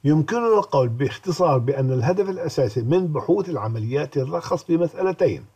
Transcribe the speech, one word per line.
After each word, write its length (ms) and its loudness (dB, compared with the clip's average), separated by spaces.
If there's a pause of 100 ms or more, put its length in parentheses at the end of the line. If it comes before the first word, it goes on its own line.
يمكننا 560 2
القول 300 0
باختصار 680 0
بأن 340 0
الهدف 380 0
الأساسي 520 -2
من 260 2
بحوث 420 0
العمليات 680 -4
يتلخص 460 -2
في 140 0
مسألتين. 680 0 (100)